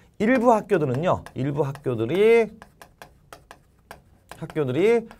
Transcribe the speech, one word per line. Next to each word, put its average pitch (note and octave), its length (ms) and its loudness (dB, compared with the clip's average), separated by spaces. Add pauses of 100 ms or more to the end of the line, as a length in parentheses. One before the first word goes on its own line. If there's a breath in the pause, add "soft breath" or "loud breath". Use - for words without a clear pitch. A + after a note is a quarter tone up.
(180 loud breath)
일부 A#3+ 360 2
학교들은요. D#3+ 720 0 (120)
일부 C#3+ 280 -2
학교들이, C#3 840 0 (1900)
학교들이 E3 680 -2 (120)